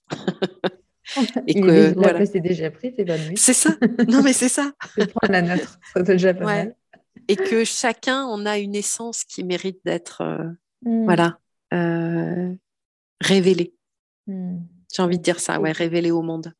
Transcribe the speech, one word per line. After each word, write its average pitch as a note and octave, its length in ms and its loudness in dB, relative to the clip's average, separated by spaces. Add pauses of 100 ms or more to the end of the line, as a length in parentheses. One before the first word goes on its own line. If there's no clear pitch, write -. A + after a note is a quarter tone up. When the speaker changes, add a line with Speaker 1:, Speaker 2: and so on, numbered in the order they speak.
Speaker 1:
<laughs> - 1400 -6
Et E3 100 0
Speaker 2:
Il - 0 -
est G3+ 40 4
Speaker 1:
que, F#3 60 6
Speaker 2:
déjà, D#3+ 200 8
la E3+ 60 2
Speaker 1:
voilà. F#3 220 4
Speaker 2:
place G3+ 200 0
est F#3+ 60 0
déjà D#3+ 300 -2
prise, B3+ 240 -10
c'est G#3 100 -2
pas E3+ 120 -2
lui. D#3+ 180 -8
Speaker 1:
C'est B3 180 4
ça. D#4 180 4 (360)
Non, B3 140 6
mais C4+ 120 6
c'est B3 160 0
ça. C#4+ 220 -2 (100)
Speaker 2:
<laughs> - 140 -16
C'est G3 160 0
prendre G#3+ 220 0
la F#3 80 4
nôtre, F3+ 380 -4 (140)
c'est F3+ 100 0
déjà F#3 300 4
pas F3+ 120 -6
Speaker 1:
Ouais. G3+ 200 0
Speaker 2:
mal. A3+ 100 -12 (520)
Speaker 1:
Et G3+ 80 2
que D4 300 0
chacun, B3+ 600 -2
on G#3 200 -6
a G#3 140 -2
une G3+ 160 -6
essence A3+ 480 -6
qui - 200 -12
mérite F#3 400 -6
d'être, E3+ 380 -6
euh, D#3+ 220 -6 (400)
Speaker 2:
Hmm. A3+ 220 0
Speaker 1:
voilà, E3+ 340 2 (340)
euh, E3+ 800 -2 (680)
révélée. F3+ 540 2 (540)
Speaker 2:
Hmm. F3+ 320 -8 (340)
Speaker 1:
J'ai - 80 -4
envie F3+ 160 2
de E3+ 60 -6
dire F3 160 0
ça, D#3+ 200 -4
ouais, D#3 120 0
Speaker 2:
Ok. D#3 60 -6
Speaker 1:
révélée E3+ 340 0
au E3 100 0
monde. E3 380 -8